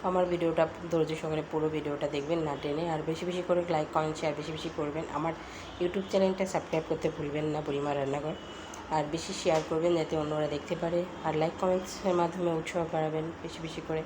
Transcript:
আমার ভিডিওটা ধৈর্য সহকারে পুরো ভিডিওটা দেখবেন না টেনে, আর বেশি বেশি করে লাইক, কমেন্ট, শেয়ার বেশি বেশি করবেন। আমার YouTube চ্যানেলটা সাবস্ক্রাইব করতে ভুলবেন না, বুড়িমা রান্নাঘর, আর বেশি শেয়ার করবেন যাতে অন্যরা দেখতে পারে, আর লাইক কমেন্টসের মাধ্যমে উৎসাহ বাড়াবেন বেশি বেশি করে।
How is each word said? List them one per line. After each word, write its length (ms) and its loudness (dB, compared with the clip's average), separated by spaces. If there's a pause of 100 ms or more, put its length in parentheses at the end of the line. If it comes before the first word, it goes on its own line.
আমার 220 4
ভিডিওটা 320 4 (280)
ধৈর্য 300 2
সহকারে 300 -2
পুরো 240 2
ভিডিওটা 400 -2
দেখবেন 320 0
না 140 -2
টেনে, 220 0 (100)
আর 60 0 (100)
বেশি 200 -2
বেশি 180 -2
করে 120 4 (160)
লাইক, 200 0
কমেন্ট, 240 2
শেয়ার 200 0
বেশি 180 -6
বেশি 120 -6 (100)
করবেন। 260 -2 (120)
আমার 160 0 (480)
YouTube 300 0
চ্যানেলটা 320 4 (100)
সাবস্ক্রাইব 380 0
করতে 240 0
ভুলবেন 380 -2
না, 120 0
বুড়িমা 280 0
রান্নাঘর, 420 0 (600)
আর 80 4 (100)
বেশি 180 -4 (100)
শেয়ার 280 6
করবেন 300 4
যাতে 220 0
অন্যরা 340 2
দেখতে 260 -4
পারে, 180 2 (260)
আর 160 2
লাইক 200 2
কমেন্টসের 600 2
মাধ্যমে 380 2
উৎসাহ 220 -2 (120)
বাড়াবেন 320 0 (180)
বেশি 220 -10
বেশি 240 -6
করে। 160 -2